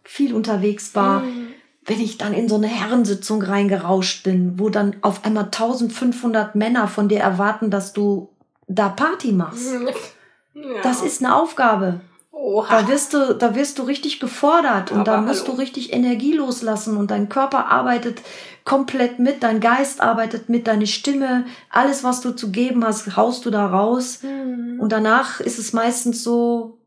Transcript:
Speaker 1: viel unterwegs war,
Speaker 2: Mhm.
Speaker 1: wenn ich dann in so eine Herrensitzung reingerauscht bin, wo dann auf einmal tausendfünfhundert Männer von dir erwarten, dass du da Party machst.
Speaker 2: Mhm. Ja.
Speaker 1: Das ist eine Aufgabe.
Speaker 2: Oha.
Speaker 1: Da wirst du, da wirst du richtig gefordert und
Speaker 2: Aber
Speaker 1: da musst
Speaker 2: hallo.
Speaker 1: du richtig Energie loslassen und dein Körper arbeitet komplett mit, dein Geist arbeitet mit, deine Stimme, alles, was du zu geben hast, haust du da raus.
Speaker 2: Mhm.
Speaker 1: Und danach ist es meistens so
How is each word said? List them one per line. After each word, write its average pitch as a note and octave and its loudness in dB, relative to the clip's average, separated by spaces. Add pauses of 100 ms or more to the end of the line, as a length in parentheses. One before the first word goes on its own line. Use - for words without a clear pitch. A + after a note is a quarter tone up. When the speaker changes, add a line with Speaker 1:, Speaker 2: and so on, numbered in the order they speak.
Speaker 1:
viel C4+ -2
unterwegs G#3 0
war, G3 2
Speaker 2:
Mhm. A#3+ -6 (360)
Speaker 1:
wenn G#3+ -2
ich A3 -4
dann G#3 -4
in A3+ 0
so G#3 2
eine G#3+ 2
Herrensitzung G#3+ 0
reingerauscht F#3+ 0
bin, F3+ 2
wo G#3 0
dann G3+ 0
auf G3+ -2
einmal G#3+ 0
tausendfünfhundert A#3 -2
Männer A3 2
von G#3 0
dir G3+ 2
erwarten, G3+ 0
dass G3 -2
du G3+ 0 (360)
da G3+ 2
Party C#4+ 0
machst. A3+ -2
Speaker 2:
Mhm. B3 -4 (680)
Ja. C4+ -10
Speaker 1:
Das B3+ 0
ist D4 -4
eine B3 2
Aufgabe. G#3+ 0 (320)
Speaker 2:
Oha. A3+ -2 (140)
Speaker 1:
Da G3 0
wirst C#4 0
du, C4+ 2
da A#3 2
wirst C#4 -2
du C4+ -4
richtig C#4 -4
gefordert C#4 2
und G#3 2
Speaker 2:
Aber G3+ 2
Speaker 1:
da G#3+ 4
musst B3 -2
Speaker 2:
hallo. B3+ -4
Speaker 1:
du B3 -4
richtig B3+ -6
Energie B3 2
loslassen A#3 -2
und G3+ -2
dein G#3 0
Körper C4+ 0
arbeitet A#3+ 0 (440)
komplett B3+ 0
mit, C4 2
dein A3 2
Geist C4+ 2
arbeitet A3+ 0
mit, A#3 0
deine G#3+ 2
Stimme, B3+ 0 (240)
alles, C4+ 2
was B3 0
du B3 -2
zu G#3+ -6
geben A#3+ 2
hast, G#3 -2
haust A#3+ 2
du A#3+ 0
da G#3 2
raus. A3 0
Speaker 2:
Mhm. B3+ -6
Speaker 1:
Und G#3+ 0
danach A3 2
ist - -4
es A3 -6
meistens A#3 0
so A#3 0